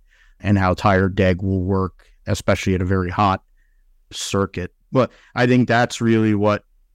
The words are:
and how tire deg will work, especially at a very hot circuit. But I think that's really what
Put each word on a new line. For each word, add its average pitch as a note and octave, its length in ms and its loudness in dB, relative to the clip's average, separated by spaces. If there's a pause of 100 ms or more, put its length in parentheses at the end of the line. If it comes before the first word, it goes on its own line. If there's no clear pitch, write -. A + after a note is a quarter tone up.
(400)
and G2+ 180 2
how F#2+ 160 2
tire F#2+ 360 2
deg F#2 320 0
will F#2+ 220 -2
work, F#2+ 440 -4 (200)
especially F#2+ 480 -2
at F2+ 60 -2
a F#2 40 -4
very F2+ 240 -2
hot F#2+ 340 -2 (680)
circuit. - 600 -6 (180)
But B2+ 200 0 (240)
I B2 120 2
think B2 200 4
that's A#2+ 320 0
really A2 360 2
what G#2 280 0 (320)